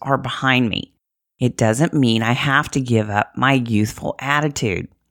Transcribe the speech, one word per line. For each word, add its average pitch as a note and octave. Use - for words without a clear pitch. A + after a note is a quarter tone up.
are C#3
behind B2+
me, -
it B2
doesn't A#2
mean A#2
I A2+
have C#3
to C#3
give A2+
up G#2
my B2+
youthful A2
attitude. C#3